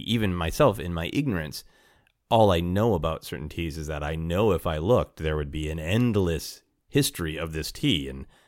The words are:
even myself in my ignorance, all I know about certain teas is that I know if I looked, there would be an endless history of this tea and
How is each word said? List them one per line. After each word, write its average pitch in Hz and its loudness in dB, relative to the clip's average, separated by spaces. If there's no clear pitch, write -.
even 107 0
myself 90 2
in 87 -6
my 82 -4
ignorance, 90 -2
all 110 8
I 85 4
know 95 2
about 80 -2
certain 76 -8
teas 80 -6
is 76 -8
that 73 -6
I 78 -4
know 87 2
if 85 0
I 80 -2
looked, 92 2
there 78 -2
would 76 -4
be 78 -4
an 80 -6
endless 95 0
history 87 0
of 80 -6
this 78 -6
tea 78 -2
and 67 -12